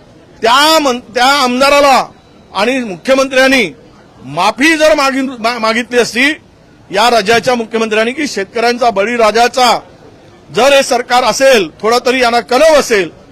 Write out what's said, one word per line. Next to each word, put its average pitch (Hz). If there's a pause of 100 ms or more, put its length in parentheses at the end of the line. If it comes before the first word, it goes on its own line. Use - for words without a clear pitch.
(420)
त्या 285
मन-, 247
त्या 240
आमदाराला 269 (480)
आणि 233
मुख्यमंत्र्यांनी 262 (500)
माफी 214
जर 311
मागि-, 269
मा-, 233
मागितली 233
असती 240 (600)
या 208
राज्याच्या 233
मुख्यमंत्र्यांनी 220
की 294
शेतकऱ्यांचा 233
बळीराजाचा 226 (760)
जर 247
हे 277
सरकार 247
असेल, 233 (100)
थोडा 226
तरी 254
यांना 240
कलव 302
असेल 214 (240)